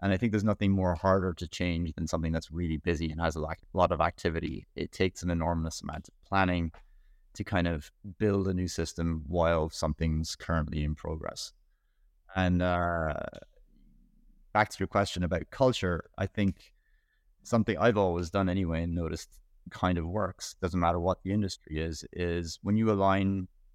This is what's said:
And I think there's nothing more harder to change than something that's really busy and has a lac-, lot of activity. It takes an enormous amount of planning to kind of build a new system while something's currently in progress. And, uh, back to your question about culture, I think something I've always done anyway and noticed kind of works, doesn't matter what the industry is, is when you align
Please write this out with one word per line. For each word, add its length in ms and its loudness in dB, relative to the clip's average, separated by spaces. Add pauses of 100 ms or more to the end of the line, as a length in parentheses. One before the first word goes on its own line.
And 100 0
I 60 4
think 160 0
there's 100 2
nothing 300 2
more 220 2
harder 400 2
to 140 -8
change 480 -2
than 100 -4
something 260 0
that's 180 -4
really 280 -2
busy 320 0
and 100 -6
has 160 0
a 40 -4
lac-, 200 -6 (140)
lot 180 4
of 80 2
activity. 760 -2
It 160 -6
takes 320 -2
an 60 -2
enormous 540 -2
amount 260 -10
of 60 -20 (120)
planning 460 2 (600)
to 120 -8
kind 240 2
of 220 -4 (280)
build 300 2
a 60 0
new 120 0
system 600 -4
while 420 2
something's 680 -2
currently 500 -2
in 100 -2
progress. 580 -10 (840)
And, 280 2
uh, 500 0 (1400)
back 160 4
to 80 -14
your 80 0
question 360 0
about 280 -2
culture, 680 0
I 80 -2
think 480 -2 (680)
something 340 0
I've 220 4
always 320 2
done 180 2
anyway 360 0
and 100 -2
noticed 340 -4 (400)
kind 300 0
of 80 -2
works, 560 -6
doesn't 180 0
matter 180 4
what 260 0
the 80 -2
industry 460 -4
is, 360 -4
is 480 -4
when 120 0
you 160 4
align 580 2 (260)